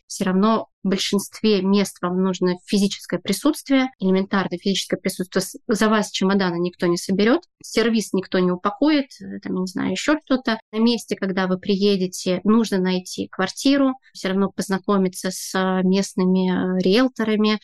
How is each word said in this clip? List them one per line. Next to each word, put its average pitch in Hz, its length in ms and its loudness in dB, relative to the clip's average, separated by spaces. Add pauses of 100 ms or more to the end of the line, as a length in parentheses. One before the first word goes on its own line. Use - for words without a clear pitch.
все - 200 -6
равно 196 420 2 (160)
в 190 40 -2
большинстве 196 760 0
мест 196 380 0
вам 180 220 -2
нужно 180 320 0 (120)
физическое 196 520 -2
присутствие, 262 680 0 (100)
элементарное 190 600 0
физическое 185 400 -2
присутствие. 185 440 -4
С-, - 140 -12 (100)
за 214 220 2
вас 208 240 0
чемоданы 190 480 0
никто 175 260 -2
не 175 100 2
соберет, 202 460 0 (180)
сервиз 226 520 0
никто 185 260 -2
не 180 140 2
упакует, 277 540 0 (140)
э, 196 220 -12
там, 196 120 -6
я 185 80 -2
не 185 40 -4
знаю, 190 260 -4
еще 294 320 0
что-то. 247 360 -2 (120)
На 214 60 -4
месте, 226 380 0
когда 185 320 -2
вы 185 100 0
приедете, 185 840 0
нужно 214 340 2
найти 185 500 -2
квартиру, 269 680 0 (180)
все - 160 -6
равно 190 260 0
познакомиться 190 760 -2
с, - 260 -10
э, 185 240 0
местными, 185 960 0
э, - 60 0
риэлторами, 214 800 2